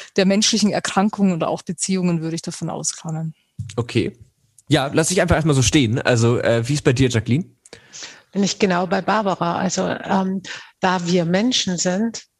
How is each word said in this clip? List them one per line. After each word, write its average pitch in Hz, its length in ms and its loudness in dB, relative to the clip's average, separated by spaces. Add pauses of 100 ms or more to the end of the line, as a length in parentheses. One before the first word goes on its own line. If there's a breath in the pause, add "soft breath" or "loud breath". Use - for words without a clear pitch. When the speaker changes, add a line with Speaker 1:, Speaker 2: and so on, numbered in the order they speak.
(160 loud breath)
Speaker 1:
der 196 100 4
menschlichen 202 460 2
Erkrankungen 190 640 0
oder 160 140 -2
auch - 160 -4
Beziehungen 180 580 -2
würde 160 140 -6
ich 165 60 -8
davon - 280 -10
ausklammern. 160 640 -8 (420)
Speaker 2:
Okay. 113 420 0 (500)
Ja, 139 260 2
lass 160 180 2
ich 185 100 2
einfach 175 140 4
erstmal 156 200 2
so 135 80 4
stehen. 127 380 2
Also, 117 380 4
äh, 117 280 2
wie 143 80 0
ist 139 80 -6
bei 139 100 4
dir, 131 160 2
Jacqueline? 123 360 0 (880 loud breath)
Speaker 3:
Bin 196 120 0
ich - 160 -2
genau 185 280 0
bei 190 140 -2
Barbara. 180 560 0
Also, 185 300 -2
ähm, 190 540 -2 (380 loud breath)
da 185 260 0
wir 175 200 2
Menschen 185 520 0
sind, 196 460 -2 (160)